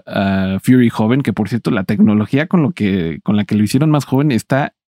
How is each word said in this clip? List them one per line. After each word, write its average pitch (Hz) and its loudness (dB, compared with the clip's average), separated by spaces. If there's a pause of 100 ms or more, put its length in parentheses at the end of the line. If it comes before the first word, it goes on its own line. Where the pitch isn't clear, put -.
a 95 -2
Fury 127 4
joven, 120 0
que 113 -2
por 104 -4
cierto, 123 -4
la 98 -2
tecnología 107 0
con 170 2
lo 117 0
que, 92 -2
con 104 -2
la 104 0
que - -4
lo 107 2
hicieron 135 0
más 147 0
joven 143 0
está 131 -2 (160)